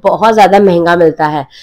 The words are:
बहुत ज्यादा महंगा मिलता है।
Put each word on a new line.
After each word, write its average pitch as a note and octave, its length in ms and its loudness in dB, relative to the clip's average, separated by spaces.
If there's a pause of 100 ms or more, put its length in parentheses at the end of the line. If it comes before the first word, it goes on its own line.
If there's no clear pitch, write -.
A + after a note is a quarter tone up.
बहुत G3 320 0
ज्यादा G3+ 260 2
महंगा F3 360 0
मिलता D#3+ 300 -2
है। D3+ 200 -6 (160)